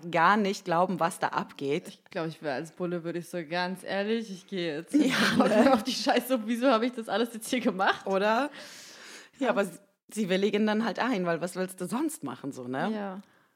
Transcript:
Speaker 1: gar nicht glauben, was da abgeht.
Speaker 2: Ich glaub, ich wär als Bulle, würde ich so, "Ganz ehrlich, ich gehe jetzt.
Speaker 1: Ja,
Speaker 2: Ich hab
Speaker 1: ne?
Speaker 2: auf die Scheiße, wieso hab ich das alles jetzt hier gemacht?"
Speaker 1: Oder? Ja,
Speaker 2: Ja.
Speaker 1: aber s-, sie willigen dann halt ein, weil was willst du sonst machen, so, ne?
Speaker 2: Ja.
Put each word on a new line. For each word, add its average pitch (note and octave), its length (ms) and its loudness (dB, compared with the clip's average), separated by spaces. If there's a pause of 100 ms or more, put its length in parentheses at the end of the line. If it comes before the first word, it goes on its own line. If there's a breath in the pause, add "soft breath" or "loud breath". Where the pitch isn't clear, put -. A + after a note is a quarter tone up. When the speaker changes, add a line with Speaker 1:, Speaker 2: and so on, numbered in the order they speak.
Speaker 1:
gar E3+ 280 6
nicht G3 260 0
glauben, F3+ 380 2
was E3+ 180 0
da C#3+ 100 0
abgeht. C#3+ 600 -4
Speaker 2:
Ich - 160 -20
glaub, E3 220 -6
ich D#3 140 -10
wär D3+ 120 -4
als D#3 180 -6
Bulle, F3 320 -4
würde E3+ 160 -4
ich E3 80 -12
so, F3+ 180 -8
"Ganz F3+ 380 -4
ehrlich, G#3+ 480 -2
ich F3+ 160 -14
gehe E3+ 300 -4
jetzt. - 160 -12
Speaker 1:
Ja, D4+ 80 6
Speaker 2:
Ich B3+ 120 2 (240)
hab B3+ 120 6
Speaker 1:
ne? A3 240 6
Speaker 2:
auf A3+ 100 2
die B3 80 -6
Scheiße, B3 560 0
wieso A#3+ 240 2
hab A3 120 4
ich B3 100 0
das A3 160 -10
alles A#3 240 -2
jetzt A3 160 -10
hier B3+ 100 2
gemacht?" G#3 480 0
Speaker 1:
Oder? G#3+ 420 2 (880 loud breath)
Ja, C4 100 0
Speaker 2:
Ja. - 20 2
Speaker 1:
aber G3+ 140 4
s-, F3 180 -8 (320)
sie G#3 160 -2
willigen G#3 360 2
dann G#3+ 200 2
halt - 140 -4
ein, G#3+ 260 0
weil E3 160 0
was F3+ 160 -6
willst F#3 240 -6
du F3+ 40 -6
sonst C4+ 380 -4
machen, C3 300 -10
so, B2 160 -12
ne? D3 240 -2
Speaker 2:
Ja. G3+ 280 -8 (340 soft breath)